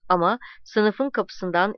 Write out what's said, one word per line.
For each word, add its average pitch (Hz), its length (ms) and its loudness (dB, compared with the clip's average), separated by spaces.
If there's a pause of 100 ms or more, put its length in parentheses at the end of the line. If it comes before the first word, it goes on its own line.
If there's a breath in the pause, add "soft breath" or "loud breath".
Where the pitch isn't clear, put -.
Ama 185 300 2 (240 loud breath)
sınıfın 214 460 0
kapısından 190 680 -2